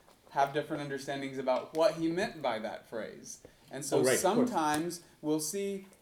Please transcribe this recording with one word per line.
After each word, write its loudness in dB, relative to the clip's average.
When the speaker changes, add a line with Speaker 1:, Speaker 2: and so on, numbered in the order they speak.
Speaker 1:
have 2
different -2
understandings -6
about 0
what 6
he 0
meant -2
by 0
that -8
phrase. -10
And -8
so 2
Speaker 2:
Oh, 6
right, 6
of 2
course. -
Speaker 1:
sometimes 2
we'll 2
see -4